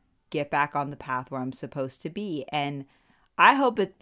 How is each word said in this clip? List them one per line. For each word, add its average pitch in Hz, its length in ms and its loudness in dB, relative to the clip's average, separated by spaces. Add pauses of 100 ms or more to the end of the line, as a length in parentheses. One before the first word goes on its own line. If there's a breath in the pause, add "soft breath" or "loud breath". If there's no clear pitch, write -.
(280)
get 147 220 -4
back 143 260 0
on 143 140 -4
the 143 80 -12
path 127 320 -8
where 131 100 -6
I'm 127 120 -6
supposed 135 500 -10
to 165 80 -8
be. 170 400 -8
And 143 340 -6 (540 soft breath)
I 214 160 10
hope 262 220 2
that 190 260 -2